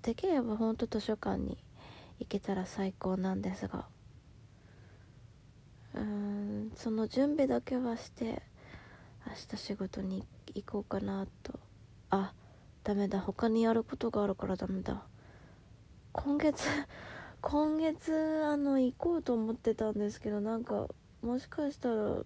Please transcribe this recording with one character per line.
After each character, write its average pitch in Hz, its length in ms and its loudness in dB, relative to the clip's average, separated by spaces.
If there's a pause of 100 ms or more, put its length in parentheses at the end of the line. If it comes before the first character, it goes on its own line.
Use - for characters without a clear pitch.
で 233 140 -2
き - 100 -4
れ 320 160 4
ば 220 160 0
ほ 226 140 2
ん 226 40 0
と 233 120 -2
図 220 140 0
書 220 160 0
館 190 200 -2
に - 260 -4 (560)
行 - 80 -8
け 202 120 -2
た 196 160 -2
ら 185 100 -2
最 190 320 -2
高 185 180 0
な 190 200 0
ん 196 80 -2
で 185 100 -2
す 190 140 -6
が、 - 180 -6 (2000)
う - 60 -4
ー - 20 -2
ん、 208 720 -4
そ - 140 -4
の 220 180 0
準 285 260 2
備 294 120 4
だ 254 160 2
け 254 160 -2
は 247 180 0
し - 160 -12
て、 - 300 -4 (840)
明 220 60 -8 (180)
日 208 60 -4
仕 - 180 -4
事 196 260 -4
に 190 240 -2 (300)
行 202 100 -6
こ 208 140 -2
う 208 40 -4
か - 160 -2
な 196 280 -2 (160)
と。 - 160 -10 (500)
あ、 190 240 2 (500)
ダ 208 120 2
メ 202 120 4
だ。 196 120 2
他 196 300 2
に 226 120 6
や 226 120 6
る 226 100 4
こ - 140 -6
と 233 120 0
が 208 140 2
あ 202 40 4
る 190 60 2
か 196 140 -4
ら 190 80 2
ダ 185 100 -4
メ 190 160 -2
だ。 - 220 -4 (1080)
今 285 280 2
月、 294 280 4 (380)
<laughs> - 340 -14
今 302 380 4
月、 311 680 2
あ 294 120 4
の、 277 220 4
行 254 180 4
こ 349 200 2
う 285 40 0
と 247 140 2
思 220 180 0
っ - 20 -2
て 226 200 2
た 220 160 0
ん - 20 -2
で 208 160 0
す 214 100 -8
け 208 120 -2
ど、 208 100 0
な 220 160 0
ん 226 60 -4
か、 208 240 -2 (340)
も 240 160 0
し 262 100 -6
か 294 220 -2
し 285 80 -8
た 240 160 0
ら 214 320 0